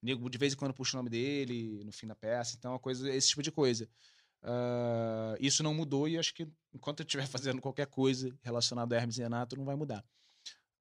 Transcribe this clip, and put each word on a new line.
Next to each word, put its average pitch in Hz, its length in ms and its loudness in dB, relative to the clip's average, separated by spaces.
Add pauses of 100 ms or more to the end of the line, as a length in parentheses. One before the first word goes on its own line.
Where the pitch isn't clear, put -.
nego 120 300 -2
de 120 80 -6
vez 139 140 4
em 135 40 -4
quando 139 180 -2
puxa 131 220 -2
o - 20 -4
nome 123 120 -4
dele 117 720 -2
no 104 80 -10
fim - 160 -12
da 110 80 -8
peça. 117 420 -2
Então, 123 140 -6
é 127 40 -2
uma 127 40 -4
coisa, 131 340 -2
esse 135 180 6
tipo 147 120 0
de 156 80 0
coisa. 123 380 4 (560)
Ah, 117 960 0
isso 135 240 4
não 156 100 2
mudou 147 320 0
e 165 100 0
acho 165 180 0
que 165 120 -8 (260)
enquanto 147 280 -6
eu 160 40 -6
estiver 139 220 -2
<laughs> 131 300 -2
fazendo 127 40 -4
qualquer 139 280 -2
coisa 131 440 2 (100)
relacionada 120 520 0
a 117 60 6
Hermes 120 180 -2
e 127 40 -2
Renato, 120 340 -2
não 135 80 -6
vai 139 100 -2
mudar. 139 300 -4 (760)